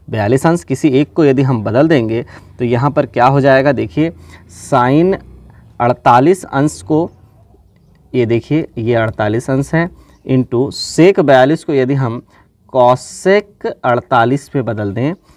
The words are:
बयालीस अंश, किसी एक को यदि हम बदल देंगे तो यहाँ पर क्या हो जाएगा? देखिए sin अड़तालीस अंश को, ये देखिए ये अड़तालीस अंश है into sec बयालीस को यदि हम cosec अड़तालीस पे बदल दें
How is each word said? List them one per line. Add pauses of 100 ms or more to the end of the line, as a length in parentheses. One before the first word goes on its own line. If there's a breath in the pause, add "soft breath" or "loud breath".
(100)
बयालीस
अंश,
किसी
एक
को
यदि
हम
बदल
देंगे (340 loud breath)
तो
यहाँ
पर
क्या
हो
जाएगा?
देखिए (580 loud breath)
sin (640 soft breath)
अड़तालीस
अंश
को, (1040)
ये
देखिए (100)
ये
अड़तालीस
अंश
है (400 soft breath)
into
sec
बयालीस
को
यदि
हम (500 soft breath)
cosec (180)
अड़तालीस
पे
बदल
दें (220 soft breath)